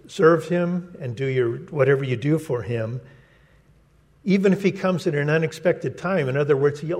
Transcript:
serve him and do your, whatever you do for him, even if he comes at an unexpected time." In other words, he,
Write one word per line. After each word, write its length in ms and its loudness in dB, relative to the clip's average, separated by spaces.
serve 420 4
him 500 -2
and 160 -8
do 120 -4
your, 320 0
whatever 340 2
you 120 -2
do 220 0
for 240 -4
him, 380 -6
even 280 4
if 100 0
he 100 2
comes 340 -2
at 80 -2
an 160 0
unexpected 680 -2
time." 320 -2
In 80 -2
other 200 2
words, 240 0
he, 200 -6